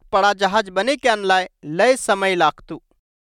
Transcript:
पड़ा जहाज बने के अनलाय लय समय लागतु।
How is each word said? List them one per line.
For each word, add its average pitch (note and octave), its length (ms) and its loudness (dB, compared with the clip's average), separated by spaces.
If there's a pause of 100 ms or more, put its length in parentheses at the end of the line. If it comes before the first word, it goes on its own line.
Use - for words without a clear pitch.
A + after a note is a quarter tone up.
(120)
पड़ा G3+ 240 2
जहाज G3 340 -2
बने G3 260 -2
के B3+ 140 -2
अनलाय F#3+ 400 0 (140)
लय F#3 340 2
समय G3 380 -2
लागतु। D#3+ 460 -2 (460)